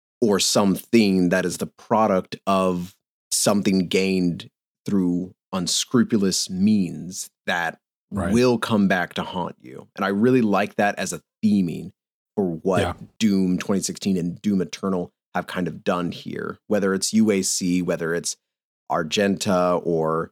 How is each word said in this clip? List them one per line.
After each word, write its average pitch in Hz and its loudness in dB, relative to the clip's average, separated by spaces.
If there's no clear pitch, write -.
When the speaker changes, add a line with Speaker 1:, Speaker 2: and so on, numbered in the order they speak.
Speaker 1:
or 101 2
something 98 2
that 92 2
is 85 -6
the - -6
product 101 0
of 92 0
something 95 2
gained 92 0
through 90 -2
unscrupulous 98 0
means 92 -2
that 85 -4
Speaker 2:
Right. 98 -2
Speaker 1:
will 120 4
come 107 2
back 90 0
to 90 -4
haunt 85 -8
you. 65 -18
And 98 -4
I 95 0
really 120 4
like 104 2
that 101 2
as 95 -6
a 80 -10
theming 90 0
for 104 0
what 92 2
Speaker 2:
Yeah. 87 0
Speaker 1:
Doom 95 2
twenty 98 -4
sixteen 95 -4
and 85 -4
Doom 101 0
Eternal 90 -4
have 90 -6
kind 90 -4
of - -10
done 87 -2
here. - -10
Whether 98 0
it's - -4
U 110 4
A 95 2
C, 90 0
whether 85 -2
it's - -6
Argenta 90 0
or 80 -2